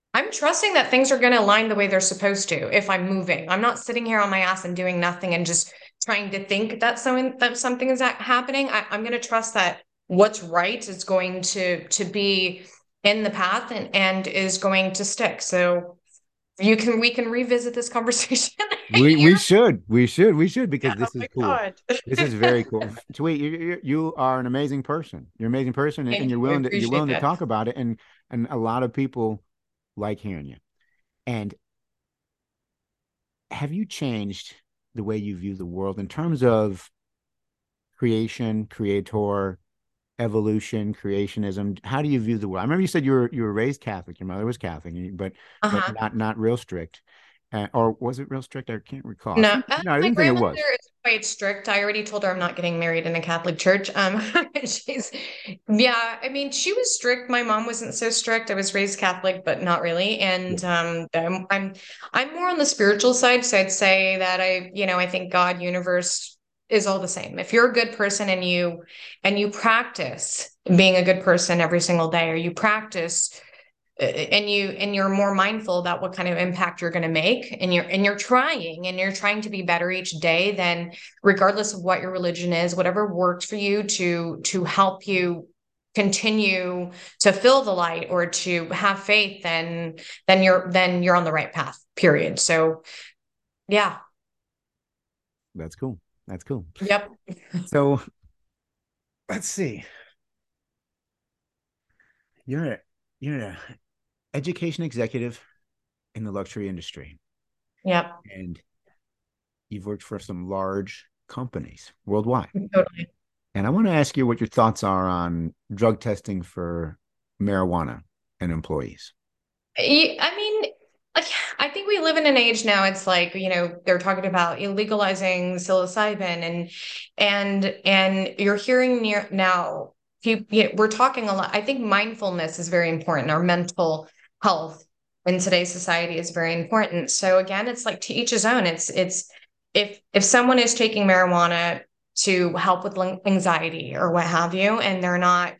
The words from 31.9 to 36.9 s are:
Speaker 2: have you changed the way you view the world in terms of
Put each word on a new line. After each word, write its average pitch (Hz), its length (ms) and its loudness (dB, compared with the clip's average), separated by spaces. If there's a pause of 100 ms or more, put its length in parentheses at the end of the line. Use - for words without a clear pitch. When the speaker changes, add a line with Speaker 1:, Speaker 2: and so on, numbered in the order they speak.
Speaker 2:
have 147 220 -6
you 202 140 -4
changed 107 680 -6 (400)
the 110 100 -6
way 107 120 -4
you 101 200 -6
view 95 180 -8
the 92 120 -10
world 95 320 -6
in 98 100 -8
terms 156 340 -2
of 110 480 2 (1080)